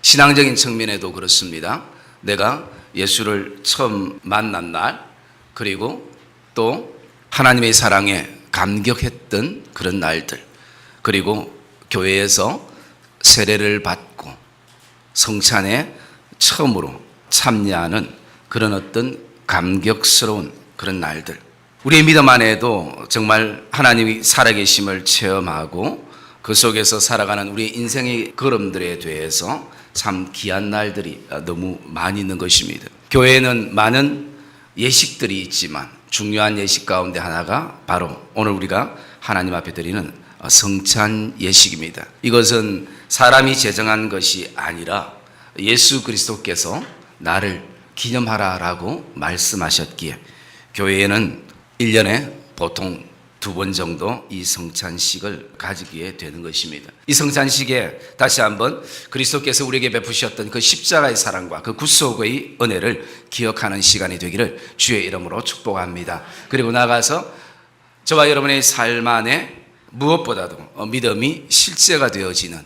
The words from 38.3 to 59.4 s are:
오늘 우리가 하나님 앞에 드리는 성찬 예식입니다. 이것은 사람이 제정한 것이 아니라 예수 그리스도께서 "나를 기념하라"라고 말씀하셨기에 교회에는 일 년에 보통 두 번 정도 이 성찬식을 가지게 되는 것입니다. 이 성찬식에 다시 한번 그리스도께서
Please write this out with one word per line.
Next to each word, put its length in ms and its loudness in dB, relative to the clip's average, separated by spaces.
오늘 200 0
우리가 420 -2
하나님 340 -2
앞에 200 -8
드리는 400 -6
성찬 920 2
예식입니다. 640 2
이것은 640 2
사람이 480 6
제정한 520 0
것이 460 -2
아니라 580 -6
예수 440 4
그리스도께서 800 -4
"나를 460 -2
기념하라"라고 1200 -4
말씀하셨기에 1040 -4
교회에는 720 0
일 160 0
년에 360 2
보통 480 -8
두 140 -8
번 200 -4
정도 560 -6
이 140 -10
성찬식을 1120 -6
가지게 600 -10
되는 240 -14
것입니다. 500 -8
이 60 0
성찬식에 1040 -2
다시 240 2
한번 420 0
그리스도께서 560 -2